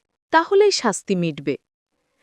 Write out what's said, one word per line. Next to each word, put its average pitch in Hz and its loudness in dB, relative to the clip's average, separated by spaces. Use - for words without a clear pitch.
তাহলেই 392 4
শাস্তি 214 -4
মিটবে।" 151 -4